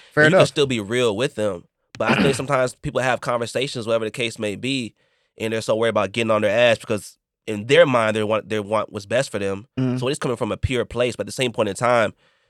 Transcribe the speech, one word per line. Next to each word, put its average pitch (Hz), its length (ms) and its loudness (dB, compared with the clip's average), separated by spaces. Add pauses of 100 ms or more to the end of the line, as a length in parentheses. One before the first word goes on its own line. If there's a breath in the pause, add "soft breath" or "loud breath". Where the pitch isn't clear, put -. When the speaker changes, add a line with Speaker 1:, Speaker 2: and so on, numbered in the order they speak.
(140)
Speaker 1:
fair 151 120 4
Speaker 2:
And 156 60 6
you 185 60 6
Speaker 1:
enough. 143 100 8
Speaker 2:
can - 60 -12
still 147 140 0
be 127 140 -2
real 113 340 0
with 120 200 -4
them. 101 300 -4 (320)
But 110 200 0
I - 40 2
think 135 140 4
<clears throat> - 0 -
sometimes 131 400 -2
people 135 260 -6
have 123 200 0
conversations, 120 680 -4
whatever 113 180 0
the 107 60 -6
case 117 280 -6
may 104 160 -4
be, 123 400 -6 (420)
and 110 160 -4
they're 113 80 -2
so 113 140 -2
worried 113 140 2
about 101 220 0
getting 113 200 0
on 107 100 2
their 107 100 2 (200)
ass 107 80 2
because - 380 -6 (300)
in 107 200 -6
their 156 180 8
mind, 117 300 2
they 110 80 0
want, 107 260 -2
they 107 100 -2
want 104 320 -2
what's 101 140 -10
best 117 260 -2
for 110 80 -4
them. 98 280 -6 (120)
Speaker 1:
Mm-hmm. 127 200 -2
Speaker 2:
So 120 100 -4
it's 151 100 -4
coming 123 180 -2
from 117 140 -4
a 123 60 -4
pure 120 260 -2
place. 120 320 -2
But - 80 -6
at 104 40 -14
the 107 60 -12
same 123 200 -2
point 107 160 -2
in 95 60 -6
time, 117 380 2 (360)